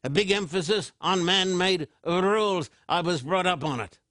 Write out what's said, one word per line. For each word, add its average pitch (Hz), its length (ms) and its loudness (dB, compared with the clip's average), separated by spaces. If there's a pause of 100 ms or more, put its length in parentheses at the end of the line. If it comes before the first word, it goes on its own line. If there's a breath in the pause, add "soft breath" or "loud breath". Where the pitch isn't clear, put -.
A 131 80 -4
big 190 220 2
emphasis 180 580 -2 (100)
on 180 240 2
man-made 185 600 2 (180)
rules. 190 640 0 (200 soft breath)
I 170 120 2
was 170 220 -2
brought 180 240 0
up 123 160 0
on 143 160 -4
it. 104 220 -10 (100)